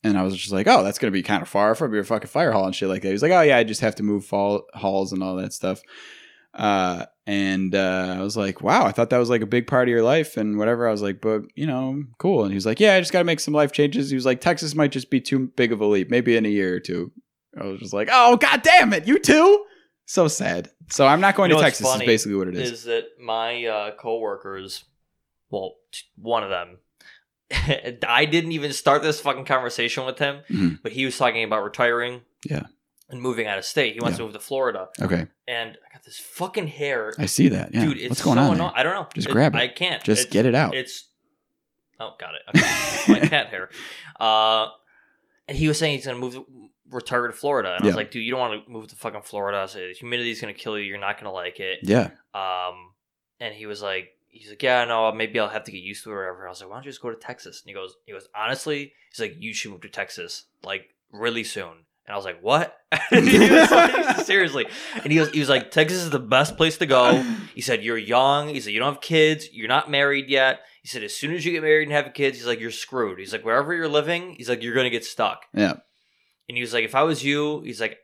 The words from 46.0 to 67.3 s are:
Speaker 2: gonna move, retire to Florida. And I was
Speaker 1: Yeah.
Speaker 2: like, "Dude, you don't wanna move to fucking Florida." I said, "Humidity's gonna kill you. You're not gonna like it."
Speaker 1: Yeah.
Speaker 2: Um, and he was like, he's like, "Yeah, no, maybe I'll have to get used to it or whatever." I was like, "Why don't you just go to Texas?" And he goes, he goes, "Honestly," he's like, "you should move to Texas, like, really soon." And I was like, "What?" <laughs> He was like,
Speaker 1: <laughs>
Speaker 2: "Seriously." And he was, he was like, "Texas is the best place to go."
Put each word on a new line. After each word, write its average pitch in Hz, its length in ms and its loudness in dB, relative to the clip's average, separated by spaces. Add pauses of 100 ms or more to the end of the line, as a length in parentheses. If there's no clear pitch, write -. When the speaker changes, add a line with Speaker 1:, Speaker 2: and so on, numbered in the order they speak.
Speaker 2:
gonna 123 120 -8
move, 127 200 -10 (520)
retire 123 360 -4
to 113 60 -6
Florida. 120 420 -2
And 92 80 -4
I 104 40 2
was 101 80 4
Speaker 1:
Yeah. - 20 -4
Speaker 2:
like, 107 140 -6
"Dude, 113 140 -8
you 117 60 -6
don't 127 100 -4
wanna 107 280 -4
move 110 200 -16
to - 80 -20
fucking 104 260 -12
Florida." 101 360 -6
I 95 80 -4
said, 90 300 -14
"Humidity's 120 440 -6
gonna 104 140 -12
kill 107 240 -10
you. 101 60 -6
You're 101 140 -10
not 101 200 -6
gonna 101 140 -12
like 90 260 -10
it." 95 240 -8
Speaker 1:
Yeah. 101 280 2 (240)
Speaker 2:
Um, 90 580 -8 (480)
and 110 140 -12
he 107 120 -18
was 104 160 -12
like, 95 280 -6 (180)
he's 107 220 -20
like, 104 120 -14
"Yeah, 123 220 2
no, 113 280 0
maybe 110 280 -4
I'll 104 80 -2
have 107 160 -10
to 104 80 -18
get 92 100 -16
used 98 220 -16
to 113 60 -16
it 107 40 -12
or 98 40 -8
whatever." 92 280 -12
I 90 40 -14
was 92 100 -18
like, 95 100 -20
"Why 107 60 -16
don't 135 80 -18
you 143 60 -16
just 127 120 -20
go 123 80 -8
to 113 60 -12
Texas?" - 460 -18
And - 60 -20
he 98 60 -20
goes, 95 220 -14 (100)
he 107 60 -20
goes, 98 220 -18
"Honestly," 135 580 -6 (180)
he's - 100 -14
like, 104 200 -8
"you 110 140 -12
should 104 180 -10
move 90 100 -20
to 104 60 -20
Texas, - 560 -10 (180)
like, 98 320 -10 (160)
really 117 340 -4
soon." 82 400 -12 (220)
And 104 80 -14
I - 20 -6
was 98 80 -8
like, 87 180 -10
"What?" 143 340 0 (160)
<laughs> - 180 -4
He - 280 8
was 285 320 8
like, 330 500 4
Speaker 1:
<laughs> - 60 -4
Speaker 2:
"Seriously." 165 400 0 (360)
And 147 100 -2
he 160 60 6
was, 151 120 2
he 151 100 -2
was 135 80 0
like, 131 240 0
"Texas 170 320 2
is 160 60 -6
the 143 100 -2
best 127 360 2
place 160 220 2
to 175 80 0
go." 127 360 6 (320)